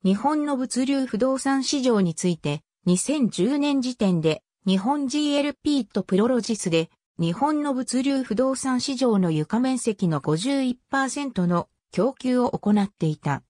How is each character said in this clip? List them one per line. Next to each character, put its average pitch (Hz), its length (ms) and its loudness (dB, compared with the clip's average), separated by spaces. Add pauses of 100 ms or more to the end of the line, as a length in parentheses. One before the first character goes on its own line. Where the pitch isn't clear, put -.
日 190 80 4
本 294 320 0
の 285 100 -2
物 254 300 -2
流 269 220 0
不 220 100 -4
動 262 220 0
産 269 240 0
市 277 180 -2
場 247 180 2
に 175 140 2
つ - 140 -4
い 170 100 0
て、 143 240 -4 (240)
二 180 140 2
千 277 320 0
十 240 260 0
年 285 240 0
時 247 160 -4
点 185 240 2
で 156 220 0 (240)
日 190 100 4
本 277 300 -2
ジ 262 120 -2
ー 294 200 0
エ - 20 2
ル 285 220 -2
ピ 294 160 2
ー 233 40 -2
と 202 200 -4
プ - 140 0
ロ 214 100 4
ロ 247 140 2
ジ 220 140 -2
ス - 140 -6
で 165 220 0 (280)
日 165 140 0
本 294 300 0
の 294 100 -2
物 254 300 -2
流 277 180 0
不 240 140 -4
動 262 200 0
産 254 240 -2
市 269 160 -4
場 240 220 2
の 180 140 2
床 156 280 0
面 262 200 0
積 202 280 -2
の 160 120 0
五 151 180 0
十 269 240 0
一 254 160 -2 (140)
パ 269 140 0
ー 262 40 -4
セ 285 140 -6
ン 277 80 -6
ト 180 160 0
の 175 200 0 (240)
供 240 220 0
給 254 240 0
を 247 140 2
行 208 280 2
っ 202 80 0
て - 200 -4
い 151 100 -2
た。 139 240 -4 (120)